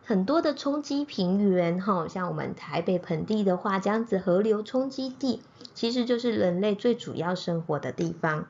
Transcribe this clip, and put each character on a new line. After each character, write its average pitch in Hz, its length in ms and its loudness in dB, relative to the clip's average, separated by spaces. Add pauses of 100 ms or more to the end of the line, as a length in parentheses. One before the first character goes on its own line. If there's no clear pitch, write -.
很 190 180 2
多 302 160 4
的 302 140 0
冲 285 280 -2
积 285 220 -2
平 202 460 2
原， 180 320 4
哈， 185 260 0
像 185 200 -4
我 160 40 -4
们 135 220 -4
台 151 260 -4
北 180 180 2
盆 170 280 -2
地 214 180 0
的 180 140 2
话， 190 200 -2
这 196 120 0
样 226 160 0
子 196 100 0
河 185 240 2
流 214 220 2
冲 262 260 -2
积 262 220 -6
地， 262 320 -4 (320)
其 233 180 -2
实 247 140 0
就 240 120 2
是 240 140 0
人 185 300 2
类 208 120 2
最 233 200 2
主 156 200 -8
要 170 200 0
生 170 260 -2
活 156 180 -2
的 131 140 -4
地 170 260 -2
方。 156 320 -2